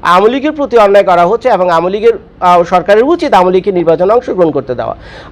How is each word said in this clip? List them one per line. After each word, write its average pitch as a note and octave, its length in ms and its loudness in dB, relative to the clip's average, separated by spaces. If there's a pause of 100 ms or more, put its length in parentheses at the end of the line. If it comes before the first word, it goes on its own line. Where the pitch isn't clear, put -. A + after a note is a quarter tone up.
আওয়ামী G3 320 2
লীগের C#4 180 -4
প্রতি C#4+ 260 -2
অন্যায় G3+ 260 4
করা F3 220 2
হচ্ছে A3+ 240 -2
এবং F#3 200 0
আওয়ামী E3+ 260 0
লীগের, A3 200 0 (240)
আহ, F3+ 240 2
সরকারের G3 400 0
উচিত D#4+ 300 -2
আওয়ামী F#3 220 2
লীগকে F#3+ 160 -2
নির্বাচনে F3 420 0
অংশগ্রহণ F3+ 380 -2
করতে C3 240 -6
দেওয়া। A2+ 200 -8 (360)